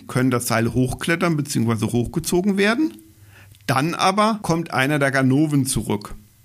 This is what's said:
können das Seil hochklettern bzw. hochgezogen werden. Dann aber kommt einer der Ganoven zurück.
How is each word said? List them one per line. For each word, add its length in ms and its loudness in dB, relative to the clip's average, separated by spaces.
können 240 0
das 160 0
Seil 260 0
hochklettern 640 0
bzw. 500 0
hochgezogen 720 0
werden. 360 2
Dann 260 0
aber 480 0
kommt 300 -2
einer 260 2
der 140 2
Ganoven 560 2
zurück. 480 -4